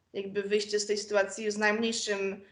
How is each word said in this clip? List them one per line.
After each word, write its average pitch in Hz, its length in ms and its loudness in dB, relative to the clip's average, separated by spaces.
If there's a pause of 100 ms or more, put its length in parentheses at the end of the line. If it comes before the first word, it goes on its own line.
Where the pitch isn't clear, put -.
(140)
jakby 196 300 -4
wyjście 208 360 2
z 208 60 -4
tej 208 120 0
sytuacji 208 540 0
z 202 60 -2
najmniejszym 208 840 0 (100)